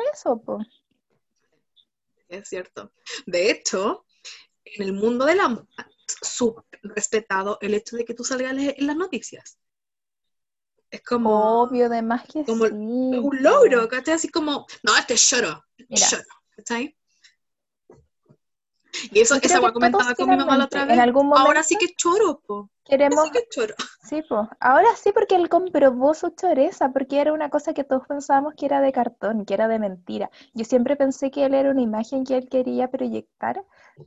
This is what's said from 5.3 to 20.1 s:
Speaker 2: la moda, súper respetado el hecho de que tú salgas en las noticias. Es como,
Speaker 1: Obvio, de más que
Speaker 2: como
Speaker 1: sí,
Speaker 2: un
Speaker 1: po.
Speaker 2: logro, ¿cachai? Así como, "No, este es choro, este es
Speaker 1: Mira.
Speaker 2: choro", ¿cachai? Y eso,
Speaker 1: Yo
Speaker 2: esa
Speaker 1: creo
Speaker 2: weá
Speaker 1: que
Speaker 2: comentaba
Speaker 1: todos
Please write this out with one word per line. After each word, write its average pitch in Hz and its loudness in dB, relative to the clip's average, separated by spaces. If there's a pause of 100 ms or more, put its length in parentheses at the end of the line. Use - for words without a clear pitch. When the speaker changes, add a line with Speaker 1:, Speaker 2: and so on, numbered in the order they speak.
Speaker 2:
la 392 2
moda, 233 -8 (540)
súper - -4 (200)
respetado 202 -6
el 208 -4
hecho 214 -6
de 233 -6
que 233 -10
tú 240 -12
salgas 262 -6
en 277 -4
las 302 -4
noticias. - -10 (1300)
Es - -16
como, 226 2
Speaker 1:
Obvio, 240 0
de 233 -2
más 226 -4
que 311 -6
Speaker 2:
como 226 0
Speaker 1:
sí, 214 0
Speaker 2:
un 247 -4
Speaker 1:
po. 262 -4
Speaker 2:
logro, 302 6
¿cachai? 262 -4
Así 320 -4
como, 302 -4 (180)
"No, 220 2
este - 0
es - 4
choro, 196 -2 (140)
este 240 -20
es 208 2
Speaker 1:
Mira. - 2
Speaker 2:
choro", - -4 (320)
¿cachai? 240 -8 (2250)
Y 208 4
eso, 247 6
Speaker 1:
Yo 269 0
Speaker 2:
esa - 4
Speaker 1:
creo - 2
Speaker 2:
weá 370 4
Speaker 1:
que 370 0
Speaker 2:
comentaba 247 4
Speaker 1:
todos 247 -2